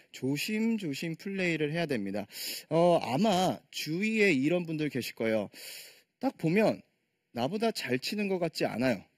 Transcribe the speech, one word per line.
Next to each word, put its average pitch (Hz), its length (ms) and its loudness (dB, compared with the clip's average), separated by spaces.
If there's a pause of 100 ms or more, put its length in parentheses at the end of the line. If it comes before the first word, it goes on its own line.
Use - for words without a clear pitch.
(100)
조심조심 170 1040 -2
플레이를 170 580 -2
해야 170 140 0
됩니다. 101 400 -4 (420)
어, 170 320 6
아마 180 600 2 (100)
주위에 202 640 2
이런 156 340 2
분들 151 220 -2
계실 127 260 -4
거예요. 110 360 0 (680)
딱 269 180 -2
보면 170 460 2 (480)
나보다 202 400 -2
잘 131 300 -2
치는 208 260 -4
것 190 140 -2
같지 165 240 -2
않아요. 110 400 0 (140)